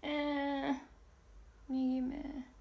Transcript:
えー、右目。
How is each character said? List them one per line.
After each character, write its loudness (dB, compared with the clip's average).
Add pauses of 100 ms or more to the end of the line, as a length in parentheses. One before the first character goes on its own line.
え 2
ー、 0 (880)
右 4
目。 -4 (160)